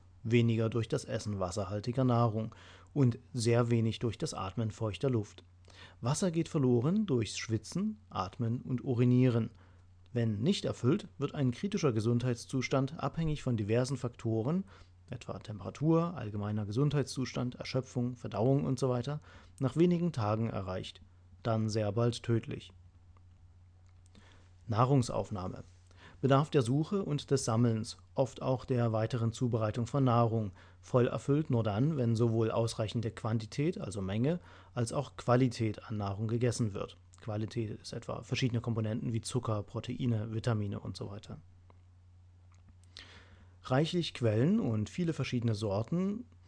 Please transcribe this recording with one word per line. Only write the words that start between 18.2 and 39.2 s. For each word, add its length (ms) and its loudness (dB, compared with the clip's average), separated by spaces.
und 140 -2
so 100 0
weiter, 320 -4
nach 160 0
wenigen 360 4
Tagen 380 0
erreicht, 520 -6
dann 260 2
sehr 220 0
bald 320 0
tödlich. 500 -2
Nahrungsaufnahme. 920 2
Bedarf 280 4
der 120 4
Suche 420 0
und 260 -4
des 160 2
Sammelns, 520 2
oft 260 0
auch 220 0
der 300 0
weiteren 400 0
Zubereitung 520 0
von 180 0
Nahrung, 480 4
voll 280 4
erfüllt 420 0
nur 140 4
dann, 340 2
wenn 180 2
sowohl 360 2
ausreichende 600 -2
Quantität, 720 -2
also 200 -6
Menge, 380 0
als 200 -2
auch 240 -6
Qualität 640 2
an 140 -6
Nahrung 300 -2
gegessen 460 0
wird. 240 -8
Qualität 640 -6
ist 100 -16
etwa 320 -8
verschiedene 380 -2
Komponenten 520 -2
wie 80 0